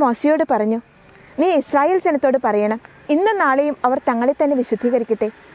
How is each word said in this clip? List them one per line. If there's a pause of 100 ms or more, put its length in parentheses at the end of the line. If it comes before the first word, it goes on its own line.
മോശയോട്
പറഞ്ഞു, (600)
"നീ (140)
ഇസ്രായേൽ
ജനത്തോട്
പറയണം, (340)
ഇന്നും
നാളെയും
അവർ (100)
തങ്ങളെ
തന്നെ
വിശുദ്ധീകരിക്കട്ടെ. (260)